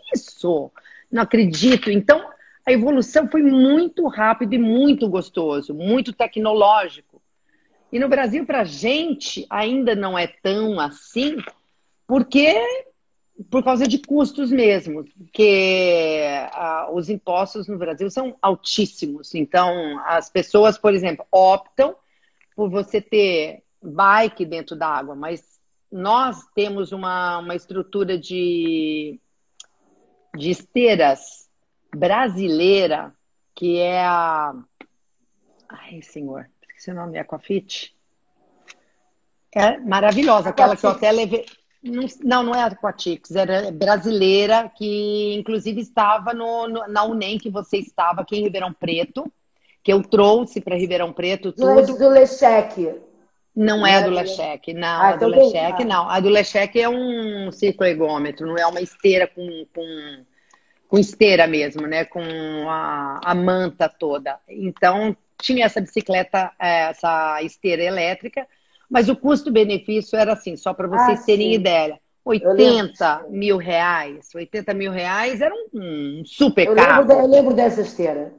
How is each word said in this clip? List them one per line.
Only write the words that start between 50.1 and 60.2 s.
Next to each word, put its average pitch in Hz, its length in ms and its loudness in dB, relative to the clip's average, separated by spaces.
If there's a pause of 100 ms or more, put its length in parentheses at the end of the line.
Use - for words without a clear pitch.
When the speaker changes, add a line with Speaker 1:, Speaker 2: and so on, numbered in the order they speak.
Speaker 1:
pra 180 160 -6
Ribeirão 175 360 -2
Preto 185 400 -6
Speaker 2:
Do 262 220 2
Le-, 269 120 8
Speaker 1:
tudo. 254 120 -6
Speaker 2:
do 269 100 6
Lechec. 226 920 4 (540)
Speaker 1:
Não 214 240 2
Speaker 2:
Não 202 80 0
Speaker 1:
é 196 80 6
Speaker 2:
é 196 80 6
Speaker 1:
do 196 80 0
Speaker 2:
do 180 60 -2
Speaker 1:
Lechec, 165 580 -8
não, 170 120 -8 (140)
Speaker 2:
Ah, 196 80 4
Speaker 1:
a - 40 4
do 165 40 -2
Speaker 2:
então 226 140 0
tem, 262 160 6
Speaker 1:
Lechec, 180 360 -2
Speaker 2:
ah. 240 40 -2
Speaker 1:
não. 180 240 0
A 190 100 0
do 190 80 0
Lechec 202 500 0
é 233 120 0
um 226 600 -6
cicloergômetro, 160 960 -2
não 165 120 -4
é 170 80 0
uma 180 160 -4
esteira 185 440 0
com, 170 380 -14 (100)
com, 151 500 -14 (640)